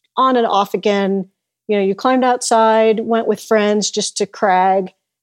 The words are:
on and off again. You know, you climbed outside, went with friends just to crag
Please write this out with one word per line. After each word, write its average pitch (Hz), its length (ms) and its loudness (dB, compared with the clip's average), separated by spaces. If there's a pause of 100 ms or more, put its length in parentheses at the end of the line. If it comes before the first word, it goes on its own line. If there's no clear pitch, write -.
(160)
on 262 220 2
and 233 80 2
off 202 300 -2
again. 196 540 -2 (380)
You 208 100 0
know, 196 60 0
you 190 120 -2
climbed 254 300 0
outside, 220 760 2
went 226 260 -2
with 208 160 -2
friends 208 480 0
just - 280 -6
to 196 100 -2
crag 185 640 0 (320)